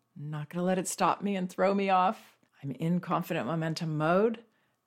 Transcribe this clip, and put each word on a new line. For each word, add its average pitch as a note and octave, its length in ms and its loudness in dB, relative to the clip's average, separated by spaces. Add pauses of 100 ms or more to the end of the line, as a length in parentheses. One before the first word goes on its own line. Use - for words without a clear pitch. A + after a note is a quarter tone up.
(180)
I'm D3 120 -10
not D3+ 180 -8
gonna F3 160 -4
let F#3 140 2
it F#3 100 -4
stop - 340 0
me G3 140 -2
and F#3 120 -4
throw F#3+ 260 2
me G3 160 0
off. F#3 460 2 (260)
I'm C#3 100 -8
in E3+ 280 0
confident E3 460 -2
momentum D#3+ 500 -2
mode. F#3 460 2 (440)